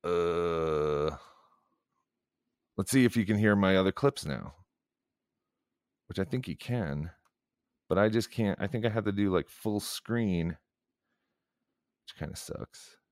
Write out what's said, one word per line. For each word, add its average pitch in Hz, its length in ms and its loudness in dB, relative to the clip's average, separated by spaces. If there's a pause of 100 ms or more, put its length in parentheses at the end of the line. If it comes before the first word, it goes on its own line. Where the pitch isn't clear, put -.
Uh, 80 1120 0 (1600)
let's 98 140 -2
see 131 140 6
if 117 120 2
you 113 80 2
can 104 140 2
hear 104 180 6
my 95 200 6
other 95 160 4
clips - 340 -2
now. 67 280 -8 (1500)
Which - 100 -6
I 95 60 0
think 127 220 -6
you 80 100 -8
can. 85 540 -6 (800)
But 90 100 2
I 107 100 4
just 110 220 -2
can't. 101 300 -2
I 98 60 -2
think 113 180 -4
I 117 60 2
have 104 160 -2
to 101 60 0
do, 98 200 2
like, 85 160 2
full 104 320 -4
screen. 92 760 -2 (1500)
Which - 140 -20
kinda 76 180 -10
sucks. - 640 -14 (140)